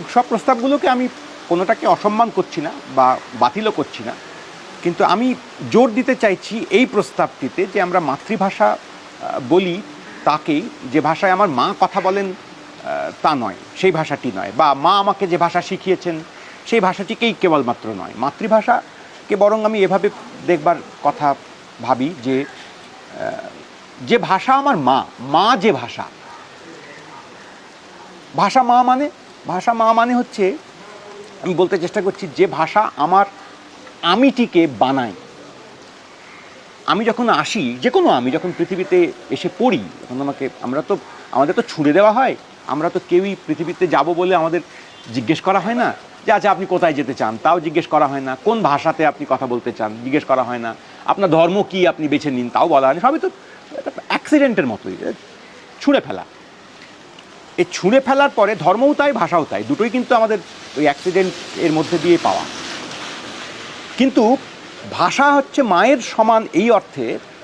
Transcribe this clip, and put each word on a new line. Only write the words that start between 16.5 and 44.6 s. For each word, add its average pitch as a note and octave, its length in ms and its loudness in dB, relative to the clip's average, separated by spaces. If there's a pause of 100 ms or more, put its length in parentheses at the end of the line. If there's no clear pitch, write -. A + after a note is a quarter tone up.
সেই A3+ 140 2
ভাষাটিকেই G3 600 -2
কেবলমাত্র C3+ 480 0 (100)
নয়। E2+ 180 -12
মাতৃভাষাকে - 1200 -2
বরং G#3+ 280 2
আমি G#3+ 140 0
এভাবে F#3+ 320 2 (360)
দেখবার D#3+ 300 2 (260)
কথা D3 320 0 (480)
ভাবি B2+ 320 -2 (100)
যে, C3 200 0 (760)
আহ, A1 120 -6 (720)
যে A3 120 2
ভাষা F#3 360 0
আমার C#4 220 2
মা, C3 280 2 (160)
মা E3+ 400 2
যে G3 120 4
ভাষা, A#2 320 -6 (2250)
ভাষা G3 260 2
মা A#3+ 200 4
মানে, B3+ 280 2 (360)
ভাষা F#3 260 -2
মা A3+ 200 2
মানে A#3 220 2
হচ্ছে, A#3+ 420 -2 (880)
আমি F3+ 120 -2
বলতে F3+ 240 2
চেষ্টা F3 240 -4
করছি, F#3 340 -4
যে F#3 100 4
ভাষা D#3+ 500 0
আমার F#3 300 4 (760)
আমিটিকে G3 640 2 (120)
বানায়। B2+ 340 0 (1700)
আমি F#3 180 2
যখন A#3 240 0
আসি, D3 540 0
যে A#3 80 4
কোনো F4+ 180 4
আমি C3 220 2
যখন D#3+ 280 -4
পৃথিবীতে F3+ 540 0 (180)
এসে D#3 180 -4 (100)
পড়ি, A3 220 2 (220)
তখন B2+ 180 -10
আমাকে, C#3 280 -6 (140)
আমরা C3+ 260 -4
তো, G3+ 80 0 (360)
আমাদের D3 220 2
তো A#3 80 0
ছুড়ে D3 300 0
দেওয়া G#3 200 6
হয়, A3 240 0 (300)
আমরা D3+ 240 -2
তো F3 180 -4
কেউই F#3 280 2 (100)
পৃথিবীতে D#3+ 400 -4
যাব D#3 280 2
বলে F3+ 200 0
আমাদের E3 260 0 (540)